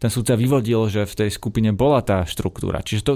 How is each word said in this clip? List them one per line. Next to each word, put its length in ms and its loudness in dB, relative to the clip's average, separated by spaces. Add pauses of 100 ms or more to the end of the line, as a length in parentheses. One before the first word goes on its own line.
ten 80 0
sudca 320 0
vyvodil, 480 2
že 160 0
v 100 -8 (100)
tej 120 0
skupine 400 0
bola 240 4
tá 240 0
štruktúra. 560 -4
Čiže 240 -4
to, 120 2